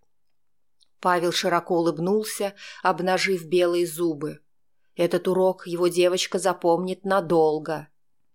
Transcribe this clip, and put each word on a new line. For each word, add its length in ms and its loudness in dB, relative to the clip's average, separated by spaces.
Павел 320 6
широко 460 2
улыбнулся, 760 0
обнажив 640 0
белые 420 0
зубы. 540 -6
Этот 320 -2
урок 400 0
его 200 -2
девочка 500 0
запомнит 680 -2
надолго. 840 -2